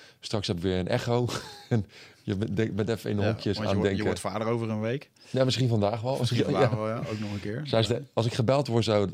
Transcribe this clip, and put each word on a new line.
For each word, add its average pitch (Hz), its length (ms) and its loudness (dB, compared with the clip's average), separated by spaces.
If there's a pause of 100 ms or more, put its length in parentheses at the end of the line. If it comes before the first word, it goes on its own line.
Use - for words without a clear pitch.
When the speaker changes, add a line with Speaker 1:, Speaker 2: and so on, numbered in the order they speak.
(200)
Speaker 1:
Straks - 280 -4
heb 101 80 0
ik 85 80 -4
weer 92 160 2
een 90 80 -2
echo. 120 400 0 (180)
<laughs> - 240 -20
En 110 160 2 (380)
je 107 120 -2
bent, 98 200 -4
denk-, 110 200 0
bent 101 140 -2
even 113 200 -4
in 110 60 0
de 101 80 0
Speaker 2:
Ja, 101 80 2
Speaker 1:
hokjes 107 260 -2
Speaker 2:
want - 0 -
Speaker 1:
aan 110 60 -4
Speaker 2:
je 98 160 0
wordt, - 20 2
Speaker 1:
denken. 98 160 2
Speaker 2:
je 107 60 -2
wordt 110 160 -2
vader 107 280 -4
over 113 220 0
een 110 120 -2
week. 120 280 -4 (200)
Speaker 1:
Ja, 131 160 2
misschien 127 220 2
vandaag 107 340 2
wel. 127 180 -2
Speaker 2:
Misschien 123 260 2
Speaker 1:
Ja. - 60 0
Speaker 2:
vandaag 98 200 4
wel, 107 160 -2
ja. 110 100 -4
Ook 110 220 -6
nog 104 140 -6
een 101 60 -6
keer. 107 280 -6
Speaker 1:
Zij 117 120 2
is 113 80 2
de, 123 60 0
Speaker 2:
Ja. 117 80 -2 (120)
Speaker 1:
als 110 120 2
ik 117 80 0
gebeld 131 340 2
word, 117 160 2
zo, 104 300 4